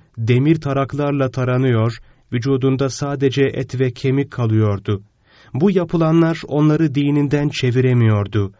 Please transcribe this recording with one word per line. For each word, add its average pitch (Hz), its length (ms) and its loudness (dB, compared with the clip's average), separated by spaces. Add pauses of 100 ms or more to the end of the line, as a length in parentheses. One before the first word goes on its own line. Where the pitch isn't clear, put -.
(180)
demir 123 380 2
taraklarla 139 760 -2
taranıyor, 123 640 0 (360)
vücudunda 131 560 0
sadece 139 540 -2
et 127 360 -4
ve 127 120 0
kemik 135 400 -2
kalıyordu. 107 720 -2 (500)
Bu 170 180 2
yapılanlar 165 760 0
onları 151 480 2
dininden 143 540 0
çeviremiyordu. 110 1120 0